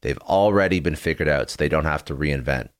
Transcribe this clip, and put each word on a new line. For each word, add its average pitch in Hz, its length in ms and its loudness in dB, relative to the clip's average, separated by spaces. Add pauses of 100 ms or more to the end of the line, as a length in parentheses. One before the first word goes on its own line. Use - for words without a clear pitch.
they've - 180 -4
already 98 640 2
been 76 160 -2
figured 78 320 -2
out, 69 220 0
so - 60 -10
they 73 120 0
don't 78 160 0
have 76 220 -2
to - 80 -8
reinvent 69 540 -2 (120)